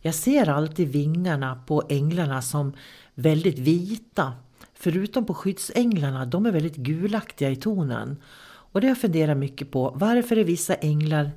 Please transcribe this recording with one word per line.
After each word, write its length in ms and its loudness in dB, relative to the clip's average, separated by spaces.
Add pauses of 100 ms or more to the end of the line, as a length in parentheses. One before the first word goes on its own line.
Jag 140 -4
ser 340 4
alltid 400 0
vingarna 760 -2
på 220 2
änglarna 540 0
som 300 -2 (420)
väldigt 440 2
vita. 720 0 (420)
Förutom 520 -2
på 80 -4
skyddsänglarna, 920 -2
de 200 0
är 40 2
väldigt 260 0
gulaktiga 720 -2
i 60 -2
tonen. 600 -2 (260)
Och 380 -6
det 60 2
har 40 4
jag 80 0
funderat 380 2
mycket 340 -6
på. 240 0
Varför 420 2
är 80 4
vissa 300 0
änglar 640 0